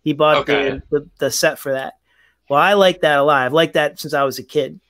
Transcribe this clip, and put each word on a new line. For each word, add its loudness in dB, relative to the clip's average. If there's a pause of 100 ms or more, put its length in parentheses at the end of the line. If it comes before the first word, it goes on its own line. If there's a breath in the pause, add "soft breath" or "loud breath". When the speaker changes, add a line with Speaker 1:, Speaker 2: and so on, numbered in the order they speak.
Speaker 1:
He -2
bought 2
Speaker 2:
Okay. -2
Speaker 1:
the, -8
the, -4 (100)
the -4
set -2
for -6
that. -8 (500)
Well, 2
I 4
like 2
that 2
a 2
lot. 2
I've -2
liked 2
that -2
since -10
I 0
was -4
a -12
kid -6